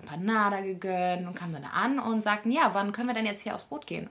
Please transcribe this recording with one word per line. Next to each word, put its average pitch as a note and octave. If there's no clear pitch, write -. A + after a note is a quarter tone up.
Empanada G3+
gegönnt F3+
und F3+
kamen F3
dann C#3
an B3+
und A3+
sagten, G#3
„Ja, C#4+
wann G3+
können A#3+
wir B3
denn A3
jetzt G#3
hier -
aufs -
Boot -
gehen?“ E3